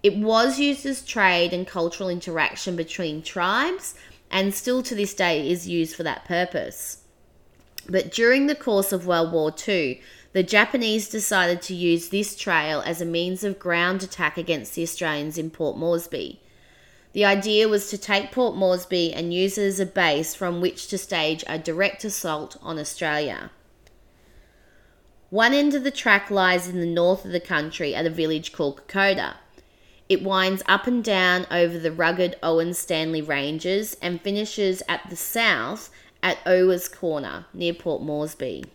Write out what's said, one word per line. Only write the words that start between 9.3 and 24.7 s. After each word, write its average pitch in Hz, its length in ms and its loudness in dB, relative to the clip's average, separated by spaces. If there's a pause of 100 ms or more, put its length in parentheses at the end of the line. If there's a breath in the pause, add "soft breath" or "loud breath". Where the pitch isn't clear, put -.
War 156 200 2
Two, 156 460 0 (340 loud breath)
the 190 100 4
Japanese 220 680 2
decided 180 540 0
to 190 120 -8
use 170 340 2
this 202 260 -2
trail 156 500 0
as 165 160 -4
a 175 40 -4
means 175 400 -2
of 196 160 -4
ground 180 420 0
attack 175 340 -2
against 160 380 -4
the 165 80 -4
Australians 156 560 -4
in 160 120 -6
Port 156 260 -4
Moresby. 165 640 -4 (720 soft breath)
The 202 120 2
idea 208 440 4
was 202 220 2
to 202 80 -6
take 202 340 -2
Port 247 240 0
Moresby 180 560 0
and 170 200 -4
use 190 240 0
it 208 100 0
as 190 120 0
a 190 80 0
base 160 480 0
from 175 260 -4
which - 280 -2
to 196 100 -6
stage 160 480 -2
a 160 140 -6
direct 170 420 -2
assault 160 580 -6
on 165 160 -8
Australia. 151 760 -4 (1800 soft breath)